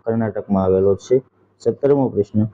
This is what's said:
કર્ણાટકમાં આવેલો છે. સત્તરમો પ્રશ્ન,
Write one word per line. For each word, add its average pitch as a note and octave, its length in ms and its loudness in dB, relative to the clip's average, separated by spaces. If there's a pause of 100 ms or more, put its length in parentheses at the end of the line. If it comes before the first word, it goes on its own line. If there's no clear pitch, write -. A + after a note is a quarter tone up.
કર્ણાટકમાં G#2 580 -2
આવેલો F#2+ 320 2
છે. B2+ 260 0 (380)
સત્તરમો C3+ 500 0
પ્રશ્ન, G#2 440 -2